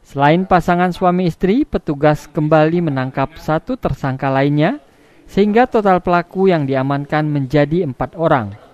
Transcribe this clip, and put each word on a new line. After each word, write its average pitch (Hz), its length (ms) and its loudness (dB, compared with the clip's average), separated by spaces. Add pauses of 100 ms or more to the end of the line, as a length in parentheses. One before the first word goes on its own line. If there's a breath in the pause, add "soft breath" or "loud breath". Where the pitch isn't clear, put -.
Selain 147 480 0
pasangan 180 420 2
suami 180 380 0
istri, 208 400 0
petugas 151 580 -2
kembali 160 540 2
menangkap 135 580 -4
satu 160 380 -4
tersangka 135 560 -4
lainnya, 147 480 0 (480 soft breath)
sehingga 208 420 2
total 196 300 2
pelaku 180 500 0
yang 160 140 0
diamankan 139 640 -2
menjadi 147 580 0
empat 131 300 -8
orang. 131 400 -2 (180)